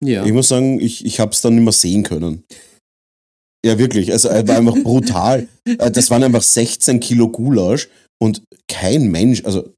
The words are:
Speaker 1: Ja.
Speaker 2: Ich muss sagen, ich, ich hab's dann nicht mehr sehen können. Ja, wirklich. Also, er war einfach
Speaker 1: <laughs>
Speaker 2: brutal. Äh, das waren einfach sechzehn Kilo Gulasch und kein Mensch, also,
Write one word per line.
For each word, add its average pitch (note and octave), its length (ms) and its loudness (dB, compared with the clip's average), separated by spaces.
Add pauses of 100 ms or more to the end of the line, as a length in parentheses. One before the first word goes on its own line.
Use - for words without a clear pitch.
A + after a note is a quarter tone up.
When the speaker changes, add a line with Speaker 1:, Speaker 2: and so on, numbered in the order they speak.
Speaker 1:
Ja. A#2+ 220 -2
Speaker 2:
Ich G#2+ 60 0
muss C3 160 2
sagen, C3 320 0
ich, - 260 -6
ich - 140 -8
hab's G#2+ 220 -2
dann A#2 140 2
nicht A#2 100 4
mehr A2+ 80 2
sehen G2 300 0
können. D#2+ 400 -6 (1200)
Ja, A2+ 120 2
wirklich. G#2+ 360 0
Also, A2+ 160 0
er G#2+ 180 0
war A2 100 2
einfach A#2 200 2
Speaker 1:
<laughs> C#4+ 60 0
Speaker 2:
brutal. B2+ 680 0 (160)
Äh, A#3 260 -2
das B2 180 0
waren A#2+ 140 2
einfach A#2 200 2
sechzehn B2 580 0
Kilo A#2 260 2
Gulasch A#2 640 -2 (320)
und A2+ 200 -2 (260)
kein C3+ 420 0
Mensch, G2 360 0
also, F#2+ 320 -4